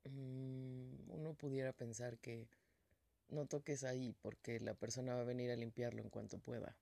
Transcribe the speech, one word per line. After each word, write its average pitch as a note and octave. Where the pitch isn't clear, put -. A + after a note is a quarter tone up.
mm, C3
uno D#3
pudiera C3+
pensar A#2+
que A#2
no -
toques C#3+
ahí B2+
porque A2+
la A2
persona B2
va B2
a A#2+
venir B2
a A#2+
limpiarlo A#2
en G#2+
cuanto G#2+
pueda. A2+